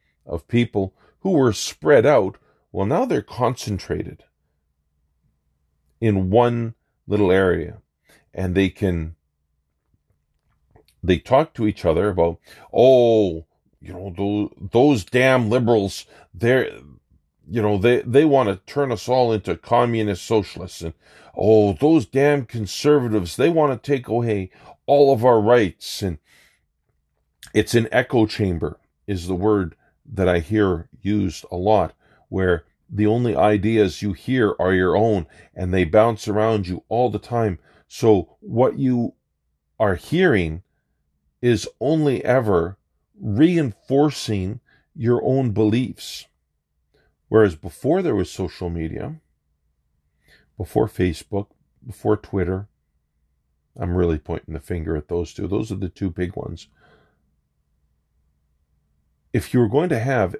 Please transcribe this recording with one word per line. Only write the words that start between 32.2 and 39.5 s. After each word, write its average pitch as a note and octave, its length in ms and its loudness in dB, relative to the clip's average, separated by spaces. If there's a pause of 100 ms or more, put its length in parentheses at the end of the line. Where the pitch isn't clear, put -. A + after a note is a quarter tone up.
where F#2 360 0 (280)
the G#2 140 0
only A#2 280 0
ideas G#2 640 2
you G2+ 100 -4
hear A#2+ 480 0
are F#2 140 2
your F#2 240 2
own, G#2 280 0 (300)
and F#2 180 -6
they F#2 120 2
bounce G#2+ 420 2
around G#2+ 400 0
you F2+ 220 -8
all A#2+ 200 0
the G#2 100 -6
time. A2 380 -4 (300)
So G#2+ 540 2
what C3 360 0
you B2+ 360 -2 (640)